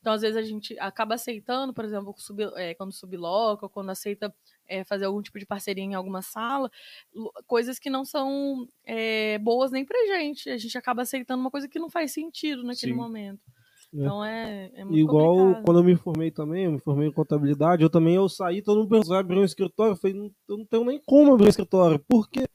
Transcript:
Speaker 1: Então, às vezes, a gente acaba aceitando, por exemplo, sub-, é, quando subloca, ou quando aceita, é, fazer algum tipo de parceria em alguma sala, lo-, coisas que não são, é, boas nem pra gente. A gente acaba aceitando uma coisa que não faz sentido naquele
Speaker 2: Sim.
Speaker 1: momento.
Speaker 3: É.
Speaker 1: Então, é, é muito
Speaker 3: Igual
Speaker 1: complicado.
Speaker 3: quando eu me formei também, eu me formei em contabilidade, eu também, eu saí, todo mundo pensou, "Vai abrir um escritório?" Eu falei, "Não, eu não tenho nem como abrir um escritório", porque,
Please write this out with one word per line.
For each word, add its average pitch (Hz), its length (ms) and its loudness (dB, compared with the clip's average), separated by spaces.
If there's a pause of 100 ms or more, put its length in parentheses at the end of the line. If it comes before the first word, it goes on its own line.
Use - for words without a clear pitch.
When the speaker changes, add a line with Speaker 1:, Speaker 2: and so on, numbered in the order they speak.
Speaker 1:
Então, 220 120 -4
às 214 80 -2
vezes, 220 160 -2
a 226 60 -4
gente 214 360 -12
acaba 214 360 -6
aceitando, 247 580 -8
por 226 120 -10
exemplo, 202 340 -10
sub-, 208 380 -8
é, 170 180 -8
quando 190 180 -12
subloca, 190 720 -4
ou - 40 -14
quando 196 200 -10
aceita, 202 420 -8 (360)
é, 190 160 -8
fazer 196 220 -4
algum 202 160 -4
tipo - 160 -16
de 202 80 -18
parceria 196 360 -8
em 196 120 -8
alguma 190 280 -8
sala, 254 480 -6 (440)
lo-, 220 180 -12 (140)
coisas 240 320 -2
que - 120 -10
não 262 140 -4
são, 277 640 -6 (160)
é, 220 540 -4
boas 240 340 0
nem 262 120 -4
pra 453 120 -6 (100)
gente. 302 440 -4
A 247 80 -6
gente 226 180 -10
acaba 247 260 -4
aceitando 254 380 -6
uma 254 100 -4
coisa 285 180 -8
que 320 100 -10
não 330 120 -8
faz 320 220 -4
sentido 302 500 -8
naquele 247 300 -6
Speaker 2:
Sim. 247 60 -4
Speaker 1:
momento. 214 420 -10 (520)
Speaker 3:
É. 156 40 -12
Speaker 1:
Então, 147 280 -4
é, 214 500 -10
é 196 100 -18
muito 165 160 0
Speaker 3:
Igual 156 360 4
Speaker 1:
complicado. 190 280 4
Speaker 3:
quando 170 160 6
eu 175 40 6
me 180 120 6
formei 160 340 -4
também, 160 340 -6
eu 170 80 0
me 135 80 -4
formei 147 280 0
em 147 40 -4
contabilidade, 151 720 2
eu 160 80 6
também, 165 260 4
eu 190 120 2
saí, 185 340 -4
todo 208 180 2
mundo 214 100 0
pensou, 214 200 4
"Vai 185 100 2
abrir 185 180 0
um 202 60 6
escritório?" 196 480 0
Eu 185 40 -2
falei, 190 200 -2
"Não, 208 140 -10 (180)
eu 208 100 -6
não 220 80 -12
tenho 233 180 0
nem 269 220 -2
como 285 260 10
abrir 214 140 10
um 208 40 10
escritório", 175 480 4 (100)
porque, 247 360 2 (100)